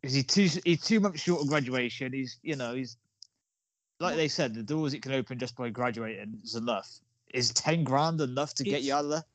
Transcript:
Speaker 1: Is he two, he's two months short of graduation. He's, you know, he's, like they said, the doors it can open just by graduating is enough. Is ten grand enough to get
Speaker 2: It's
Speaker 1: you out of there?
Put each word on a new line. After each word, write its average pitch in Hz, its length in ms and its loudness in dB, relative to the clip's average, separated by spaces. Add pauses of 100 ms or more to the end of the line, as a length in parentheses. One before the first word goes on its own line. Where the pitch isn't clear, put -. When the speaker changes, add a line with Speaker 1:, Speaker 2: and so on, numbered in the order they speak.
Speaker 1:
Is 135 120 -2
he 139 80 4
two, 196 260 6 (160)
he's 165 180 4
two 226 180 4
months 190 200 0
short 175 220 2
of 147 60 0
graduation. 127 640 0
He's, 131 300 -6
you 156 140 -4
know, 123 180 -4
he's, 127 220 -6 (1040)
like 165 160 0
they 160 120 2
said, 127 260 0
the 113 80 -6
doors 147 320 0
it - 80 -10
can 131 100 -4
open 131 260 -2
just 123 180 -6
by 123 140 -4
graduating 110 720 -4
is 113 120 -12
enough. 113 340 -2 (440)
Is 123 200 2
ten 160 320 2
grand 151 360 2
enough 139 340 -2
to 139 100 -4
get 170 140 0
Speaker 2:
It's 135 80 -2
Speaker 1:
you 135 80 2
out 147 100 2
of 147 60 -2
there? 156 140 0 (100)